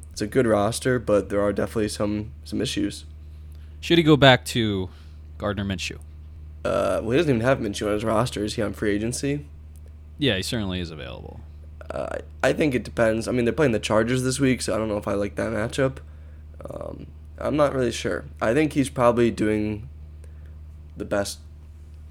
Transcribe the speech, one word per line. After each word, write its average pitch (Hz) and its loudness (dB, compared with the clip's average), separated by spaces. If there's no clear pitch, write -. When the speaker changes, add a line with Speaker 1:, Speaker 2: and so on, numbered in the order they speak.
Speaker 1:
it's - -10
a 107 0
good 120 2
roster, 113 2
but 104 2
there 101 0
are 104 2
definitely 104 0
some, 107 -2
some 104 -4
issues. - -2
Speaker 2:
Should - 4
he 170 6
go 151 10
back 127 8
to 104 0
Gardner 101 -2
Minshew? 98 -4
Speaker 1:
Uh, 95 2
well, 104 0
he 131 4
doesn't 156 4
even 117 4
have 127 4
Minshew 107 -2
on 101 2
his 107 0
roster. 110 2
Is 104 -4
he 117 -2
on 101 -2
free 107 0
agency? 123 -2
Speaker 2:
Yeah, 123 2
he 92 0
certainly 95 -2
is 85 -4
available. 62 -12
Speaker 1:
Uh, - -4
I 131 4
think 156 2
it 107 0
depends. 113 2
I 98 0
mean, 123 2
they're 117 2
playing 147 4
the 107 2
Chargers 117 2
this 131 0
week, 131 4
so 101 0
I 107 0
don't 110 0
know 104 0
if 104 -4
I 101 0
like 101 -2
that 110 -2
matchup. 131 0
Um, - -10
I'm 120 0
not 147 6
really 123 2
sure. 85 -4
I 110 4
think 147 4
he's 143 2
probably 120 6
doing 107 0
the 101 -6
best, 101 -2